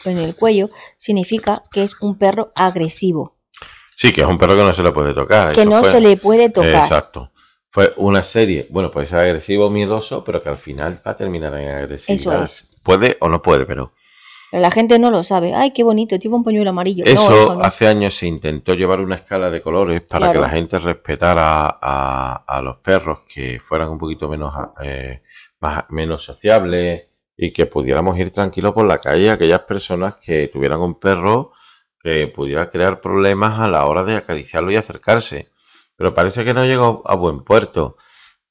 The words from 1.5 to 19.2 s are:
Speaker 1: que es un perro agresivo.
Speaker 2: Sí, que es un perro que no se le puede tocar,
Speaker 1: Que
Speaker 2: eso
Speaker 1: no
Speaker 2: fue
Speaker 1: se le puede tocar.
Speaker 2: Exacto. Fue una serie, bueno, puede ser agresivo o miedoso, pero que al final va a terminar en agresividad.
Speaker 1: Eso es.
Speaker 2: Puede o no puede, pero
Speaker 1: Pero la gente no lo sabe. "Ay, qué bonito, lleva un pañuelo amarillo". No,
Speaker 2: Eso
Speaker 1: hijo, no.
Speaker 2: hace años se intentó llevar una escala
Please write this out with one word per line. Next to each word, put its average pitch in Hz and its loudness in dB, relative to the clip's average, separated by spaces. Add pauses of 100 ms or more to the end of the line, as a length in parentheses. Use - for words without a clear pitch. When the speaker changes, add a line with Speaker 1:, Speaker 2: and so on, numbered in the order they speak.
Speaker 1:
que 196 -2
es - -8
un 202 -4
perro 202 0
agresivo. 175 -2 (580)
Speaker 2:
Sí, - 4
que 78 0
es 71 4
un 90 2
perro 90 4
que 104 4
no 95 4
se 90 -2
le 85 4
puede 73 0
tocar, 85 2
Speaker 1:
Que 220 4
Speaker 2:
eso 208 4
Speaker 1:
no 214 4
Speaker 2:
fue 240 4
Speaker 1:
se 208 6
le 208 6
puede 226 4
tocar. 160 4
Speaker 2:
Exacto. 73 -2 (380)
Fue - 4
una 98 2
serie, 95 0
bueno, 90 -2
puede 71 -4
ser 85 0
agresivo 90 2
o - 0
miedoso, 104 -4
pero - -6
que - -10
al 71 -6
final 76 -10
va 104 -6
a - -10
terminar 85 -8
en 71 -8
agresividad. 71 -6
Speaker 1:
Eso - -2
es. - -14 (120)
Speaker 2:
Puede 95 2
o 82 0
no 82 0
puede, 69 2
pero 65 -10 (560)
Speaker 1:
Pero 180 -2
la 180 4
gente 226 4
no 240 4
lo 180 0
sabe. 180 -2
"Ay, 269 0
qué 247 0
bonito, 220 2
lleva 220 -4
un 240 0
pañuelo 208 0
amarillo". 180 -4
No, - 4
Speaker 2:
Eso 196 6
Speaker 1:
hijo, 175 2
no. 180 -4
Speaker 2:
hace 104 2
años 104 2
se 90 -6
intentó 78 -4
llevar 92 0
una 95 -4
escala 92 -4